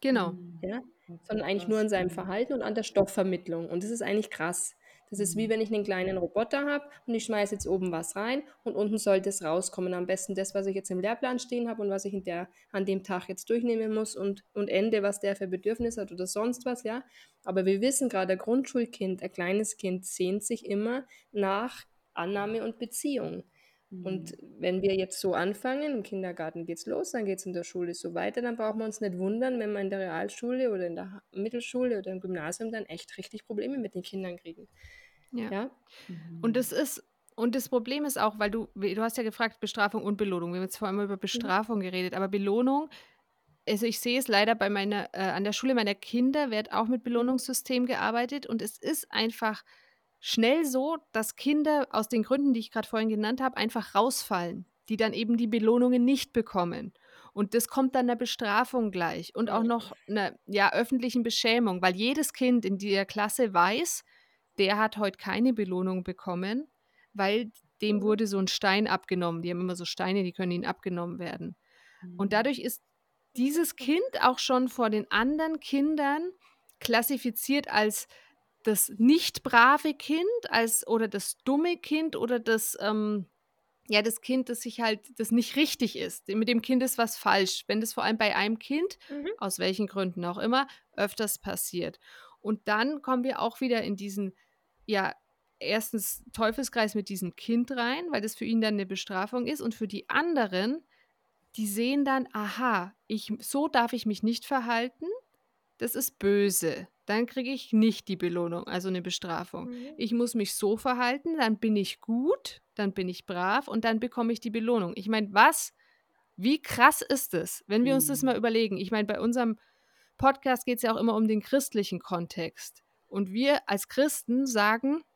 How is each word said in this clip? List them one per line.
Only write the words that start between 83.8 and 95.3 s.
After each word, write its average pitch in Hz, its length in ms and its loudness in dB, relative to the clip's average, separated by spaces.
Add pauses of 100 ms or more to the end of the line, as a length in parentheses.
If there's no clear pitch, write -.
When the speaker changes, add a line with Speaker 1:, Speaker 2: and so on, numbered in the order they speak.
Speaker 1:
ja, 208 140 6
das 214 180 -2
Kind, 254 280 0
das 240 140 -6
sich 233 180 -8
halt, 220 380 -2
das 220 120 -2
nicht 233 260 2
richtig 277 400 2
ist. - 320 -8
Mit 214 200 0
dem 233 140 4
Kind 254 200 2
ist 254 160 0
was 226 180 0
falsch, 190 500 2
wenn 214 140 0
das 220 120 -4
vor - 120 -2
allem 220 140 2
bei 214 180 2
einem 214 220 0
Kind, 330 400 -2 (100)
Speaker 2:
Mhm. 294 280 -6
Speaker 1:
aus 190 220 -4
welchen 190 280 0
Gründen 185 380 -4
auch 175 140 -4
immer, 262 280 2 (260)
öfters 208 460 -2
passiert. 180 600 -6 (420)
Und 214 280 -4
dann 254 340 0
kommen 254 220 0
wir 262 160 -2
auch - 200 -2
wieder 240 220 2
in 202 140 -2
diesen, 196 360 -4 (540)
ja, 196 260 0 (460)